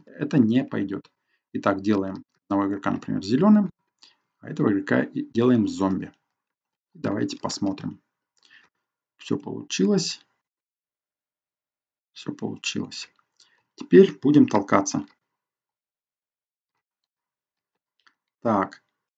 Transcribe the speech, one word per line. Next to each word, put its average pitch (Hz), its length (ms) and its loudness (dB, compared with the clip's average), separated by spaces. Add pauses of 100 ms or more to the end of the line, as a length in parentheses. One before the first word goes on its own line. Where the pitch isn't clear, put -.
это 151 320 -2
не 120 240 4
пойдет. 101 480 -6 (420)
Итак, 95 280 -2
делаем 95 440 -2 (200)
одного 98 240 -2
игрока, 98 240 -4
например, 101 320 -6
зеленым, 180 460 4 (680)
а - 100 -18
этого 147 240 0
игрока 101 300 0
и - 200 -6
делаем 117 440 2
зомби. 92 460 -4 (840)
Давайте 113 440 -6
посмотрим. - 640 -8 (1160)
Все - 220 -6
получилось. 185 840 -4 (1900)
Все - 200 -12
получилось. - 760 -10 (680)
Теперь 180 420 6
будем 139 300 6
толкаться. 101 580 -2 (3250)
Так, 104 420 -2 (360)